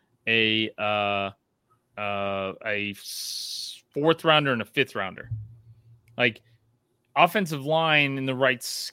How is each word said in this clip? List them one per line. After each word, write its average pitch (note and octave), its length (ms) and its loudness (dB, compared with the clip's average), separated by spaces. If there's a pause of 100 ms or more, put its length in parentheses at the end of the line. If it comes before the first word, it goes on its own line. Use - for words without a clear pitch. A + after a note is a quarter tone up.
(280)
a, A2 500 2
uh, G2+ 540 -2 (680)
uh, G2 540 -4 (100)
a G#2 280 -4
s-, - 880 -12 (140)
fourth D#3+ 280 2
rounder, D3+ 300 4
and A#2 80 0
a G2+ 40 -8
fifth - 300 0
rounder. F#2+ 360 -8 (840)
Like, A#2+ 240 2 (760)
offensive D#3+ 500 2
line D3+ 520 2
in C3+ 80 -4
the C3 100 -2
right B2+ 280 2
sch-, - 300 -8